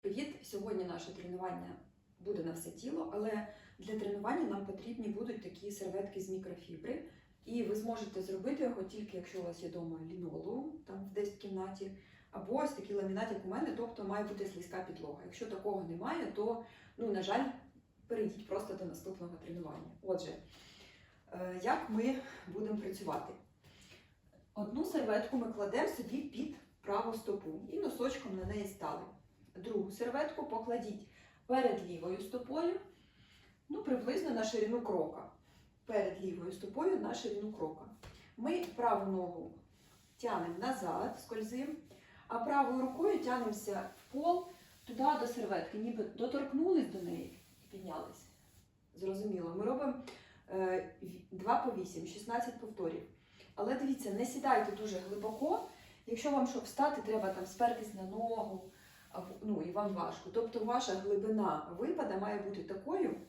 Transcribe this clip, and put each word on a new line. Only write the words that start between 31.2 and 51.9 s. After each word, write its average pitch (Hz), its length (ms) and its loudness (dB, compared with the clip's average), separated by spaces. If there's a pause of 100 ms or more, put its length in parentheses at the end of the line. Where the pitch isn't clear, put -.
перед 208 440 4
лівою 180 300 -2
стопою, 294 600 0 (880)
ну, 381 140 -2
приблизно 277 480 2
на 226 140 2
ширину 220 360 2
крока. 190 500 0 (560)
Перед 196 380 2
лівою 175 280 -2
стопою 269 480 2
на - 140 0
ширину 208 380 -2
крока. 160 320 -4 (520)
Ми 311 280 2 (120)
праву 196 360 4
ногу 175 400 -2 (640)
тянемо 175 420 0
назад, 202 640 0
скользимо, 240 520 -2 (560)
а 233 100 0
правою 262 420 6
рукою 330 380 4
тянемося 214 800 0
в - 140 -20
пол, 339 340 4 (380)
туди 240 200 0 (160)
до 240 60 2
серветки, 202 520 0
ніби 220 260 0
доторкнулись 277 840 4
до 185 140 -4
неї - 380 -6 (240)
і - 60 -20
піднялись. 180 580 -8 (640)
Зрозуміло. 190 640 -2
Ми 208 60 2
робимо, 269 300 4 (560)
е, 190 520 2
ві-, - 300 -12
два 190 260 4
по 202 220 2
вісім, 165 260 -4